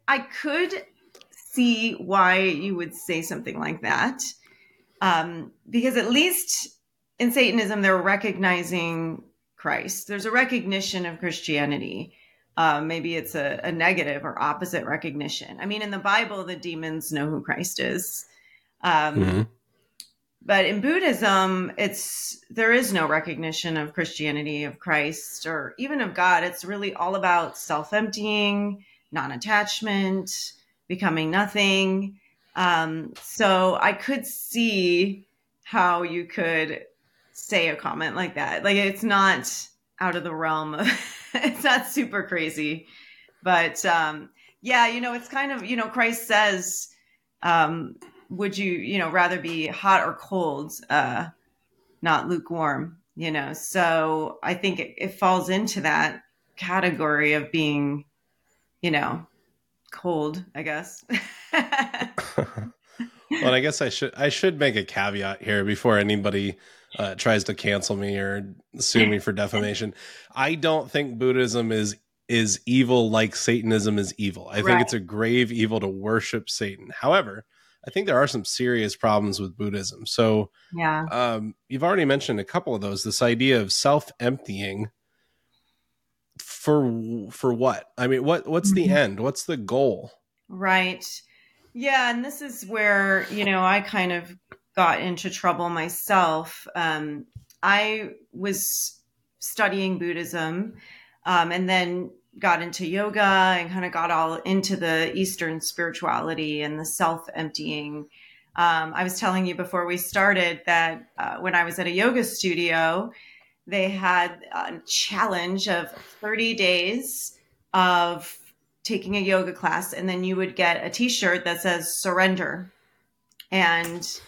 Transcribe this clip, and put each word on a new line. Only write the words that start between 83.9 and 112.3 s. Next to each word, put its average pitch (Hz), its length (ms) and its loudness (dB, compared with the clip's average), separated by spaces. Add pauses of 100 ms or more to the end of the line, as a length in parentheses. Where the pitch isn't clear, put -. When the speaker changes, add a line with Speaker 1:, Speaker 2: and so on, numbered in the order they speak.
Speaker 2:
for, 117 920 0
for 127 220 0
what? 120 440 0
I 123 100 0
mean, 131 180 2
what, 160 220 2
what's 175 260 2
the 180 140 4
Speaker 1:
Mm-hmm. - 100 6
Speaker 2:
end? 104 240 2
What's 135 240 -2
the 165 120 -2
goal? 120 560 0 (360)
Speaker 1:
Right. 185 560 0 (720)
Yeah. 254 360 0
And 240 140 -4
this 285 180 -10
is 247 240 -12
where, 196 640 2
you 208 140 -2
know, 190 180 2
I 190 180 4
kind 196 320 -2
of 175 220 -8 (400)
got 170 260 4
into 180 300 -4
trouble 175 380 0
myself. 170 1080 0
Um, 151 520 -2 (360)
I 208 480 2 (220)
was - 680 -4 (400)
studying 190 600 0
Buddhism, 170 760 -4 (500)
um, 175 280 4
and 180 160 0
then 180 420 0 (280)
got 170 240 2
into 175 240 -6
yoga 202 340 -2
and 185 500 4
kinda 185 200 -4
got 170 200 0
all 160 260 0
into 190 400 0
the 165 400 0
Eastern 175 440 -2
spirituality 156 1040 -2
and 151 180 -6
the 160 40 -8
self-emptying. 156 1200 -4 (480)
Um, 160 380 2
I 185 100 0
was 185 160 -4
telling 185 260 2
you 175 80 -2
before 180 320 -2
we 175 120 -2
started 185 680 2
that, 165 420 0 (100)
uh, - 200 -4
when 180 160 -2
I 175 100 4
was 170 140 -4
at 180 80 -2
a 175 60 0
yoga 233 320 4
studio, 170 880 0 (540)